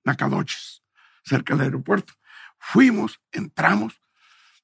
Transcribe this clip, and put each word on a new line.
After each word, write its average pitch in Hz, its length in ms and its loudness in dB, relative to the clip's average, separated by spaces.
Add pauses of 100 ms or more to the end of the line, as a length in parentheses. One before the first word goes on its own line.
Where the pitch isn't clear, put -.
Nacadoches, - 800 -4 (420)
cerca - 300 -2
del 143 100 0
aeropuerto". 170 500 -2 (440)
Fuimos, 226 640 2 (100)
entramos, 202 680 -2 (640)